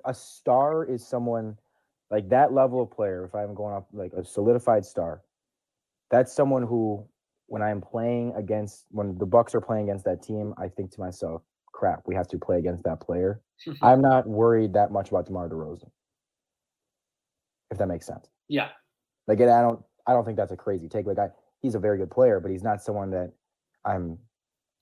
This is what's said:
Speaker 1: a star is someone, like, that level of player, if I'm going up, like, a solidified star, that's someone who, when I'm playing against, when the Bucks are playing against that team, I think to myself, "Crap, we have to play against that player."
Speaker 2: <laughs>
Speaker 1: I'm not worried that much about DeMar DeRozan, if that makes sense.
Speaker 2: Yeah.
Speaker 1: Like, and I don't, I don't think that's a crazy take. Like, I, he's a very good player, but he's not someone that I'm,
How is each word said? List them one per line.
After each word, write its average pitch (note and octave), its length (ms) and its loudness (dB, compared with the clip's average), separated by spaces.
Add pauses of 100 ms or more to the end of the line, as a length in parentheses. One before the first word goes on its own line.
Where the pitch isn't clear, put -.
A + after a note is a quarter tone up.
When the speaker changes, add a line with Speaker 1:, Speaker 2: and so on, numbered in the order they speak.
Speaker 1:
a C3 100 -4
star D3 680 0
is A#2+ 220 -8
someone, A#2 500 -6 (540)
like, G#2 200 -2
that B2+ 220 6
level C3 280 2
of A2+ 100 -4
player, F#2 340 -4
if F#2 100 -16
I'm G#2 200 -6
going G#2 200 -8
up, G2 180 -10
like, F#2+ 220 -10
a F2+ 100 -8
solidified A2 600 2
star, E2 380 -8 (880)
that's B2 220 4
someone C3+ 300 2
who, A2 440 -2 (420)
when G#2+ 140 -6
I'm G#2+ 180 -2
playing A#2+ 540 -4
against, G#2 560 -6
when G2+ 280 -6
the G2 80 -2
Bucks A#2 280 4
are A2+ 60 2
playing G#2+ 300 -2
against G2 160 -6
that F2+ 160 -2
team, G#2+ 340 -6
I F#2 120 -8
think F#2 240 -10
to - 80 -16
myself, F2+ 420 -8 (300)
"Crap, F#2 340 -2
we F2+ 80 -4
have F#2 140 -4
to F2 100 -8
play F2+ 200 0
against F2 260 -4
that D#2+ 160 -4
player." F#2 420 -2 (240)
Speaker 2:
<laughs> D3+ 160 -8
Speaker 1:
I'm C3 180 8
not C3 260 4
worried A2 460 4
that G#2 180 4
much G2+ 200 -4
about F2+ 160 -2
DeMar F2+ 220 -6
DeRozan, D#2 420 -12 (1800)
if G#2 80 -10
that G2 100 -2
makes E2+ 180 -8
sense. - 220 -16 (200)
Speaker 2:
Yeah. C#3+ 200 -2 (580)
Speaker 1:
Like, G#2+ 140 4
and A#2+ 100 8
I A#2 100 8
don't, A#2 220 2 (240)
I B2 60 2
don't A#2+ 120 4
think A2 120 -6
that's G2 160 -4
a F#2 40 -10
crazy F2+ 320 -6
take. G#2 180 -4
Like, G2 120 -2
I, G2+ 100 0 (320)
he's B2 140 -4
a G#2+ 40 -2
very G2+ 200 0
good F#2+ 120 -4
player, A#2+ 300 4
but F#2+ 100 -8
he's F#2 120 -6
not G#2 200 -2
someone G2+ 280 -6
that F2+ 220 -6 (520)
I'm, F2 340 -4 (640)